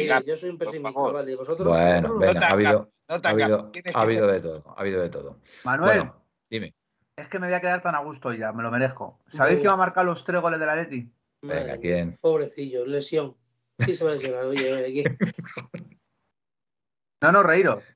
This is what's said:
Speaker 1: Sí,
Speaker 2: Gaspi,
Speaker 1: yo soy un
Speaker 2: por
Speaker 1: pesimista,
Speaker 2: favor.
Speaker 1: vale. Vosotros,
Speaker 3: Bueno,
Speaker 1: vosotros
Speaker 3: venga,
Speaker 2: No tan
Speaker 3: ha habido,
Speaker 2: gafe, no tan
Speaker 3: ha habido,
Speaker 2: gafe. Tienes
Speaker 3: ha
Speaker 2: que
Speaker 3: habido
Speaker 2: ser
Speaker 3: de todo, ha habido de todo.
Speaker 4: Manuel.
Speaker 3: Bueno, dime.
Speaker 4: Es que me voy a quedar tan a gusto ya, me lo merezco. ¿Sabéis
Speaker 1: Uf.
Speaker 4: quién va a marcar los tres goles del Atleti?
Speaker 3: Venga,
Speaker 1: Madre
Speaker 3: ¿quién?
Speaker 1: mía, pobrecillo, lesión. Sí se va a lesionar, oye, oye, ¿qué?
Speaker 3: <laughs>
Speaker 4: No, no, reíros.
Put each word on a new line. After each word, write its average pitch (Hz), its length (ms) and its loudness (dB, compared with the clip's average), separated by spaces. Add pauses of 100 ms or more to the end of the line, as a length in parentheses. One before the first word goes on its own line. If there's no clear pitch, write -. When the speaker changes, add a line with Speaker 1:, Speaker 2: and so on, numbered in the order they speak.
Speaker 1:
Sí, 92 60 0
Speaker 2:
Gaspi, 131 200 2
Speaker 1:
yo 156 80 -4
soy 180 140 -10
un 170 80 -12
Speaker 2:
por 165 80 -6
Speaker 1:
pesimista, 139 320 -8
Speaker 2:
favor. 135 160 0
Speaker 1:
vale. 135 220 -6
Vosotros, 147 320 -4
Speaker 3:
Bueno, 85 400 4
Speaker 1:
vosotros - 120 -2
Speaker 3:
venga, 95 140 6
Speaker 2:
No 87 60 0
tan 87 100 4
Speaker 3:
ha - 40 4
habido, 104 260 4
Speaker 2:
gafe, - 100 -16 (180)
no 175 120 -4
tan 180 60 -2
Speaker 3:
ha 165 80 2
habido, 107 240 2
Speaker 2:
gafe. - 120 -8
Tienes 175 240 -10
Speaker 3:
ha - 40 0
Speaker 2:
que 113 60 4
Speaker 3:
habido 110 220 2
Speaker 2:
ser 98 80 4
Speaker 3:
de 92 140 0
todo, 78 280 -12
ha - 40 -10
habido 95 220 -2
de 87 80 -2
todo. - 300 -14 (240)
Speaker 4:
Manuel. 165 340 2
Speaker 3:
Bueno, 131 260 -8 (260)
dime. 104 240 -8 (420)
Speaker 4:
Es 147 120 -16
que 196 120 -6
me 180 60 -6
voy 180 80 0
a 175 60 0
quedar 180 220 0
tan 175 140 -2
a 143 40 -2
gusto 143 320 -8
ya, 110 200 -4
me 113 100 -6
lo 117 80 -2
merezco. - 480 -2 (140)
¿Sabéis 151 240 4
Speaker 1:
Uf. - 60 2
Speaker 4:
quién 175 80 4
va 196 40 6
a 190 40 -2
marcar 185 260 2
los 175 200 -2
tres 180 160 0
goles 165 200 0
del 156 80 -2
Atleti? 143 420 -4 (320)
Speaker 3:
Venga, 143 120 -8 (100)
Speaker 1:
Madre - 160 -8
Speaker 3:
¿quién? 87 300 -2
Speaker 1:
mía, - 100 -16
pobrecillo, 143 680 -2
lesión. 143 500 -4 (480)
Sí 175 100 0
se 170 100 -6
va 156 60 2
a 151 40 0
lesionar, 131 300 -4
oye, 131 280 -2
oye, 131 200 -4
¿qué? 139 260 -2
Speaker 3:
<laughs> - 800 -8 (1200)
Speaker 4:
No, 156 100 6
no, 202 100 8
reíros. 165 400 4 (140)